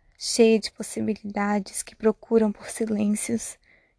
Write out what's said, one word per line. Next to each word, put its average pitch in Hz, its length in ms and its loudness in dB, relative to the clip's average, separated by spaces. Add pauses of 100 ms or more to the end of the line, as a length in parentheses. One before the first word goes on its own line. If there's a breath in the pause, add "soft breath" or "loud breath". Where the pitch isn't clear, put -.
(180)
cheia 226 420 4
de - 140 -10
possibilidades 208 1080 -4
que - 140 -16
procuram 220 560 2
por - 160 -12
silêncios 214 920 -4 (420 soft breath)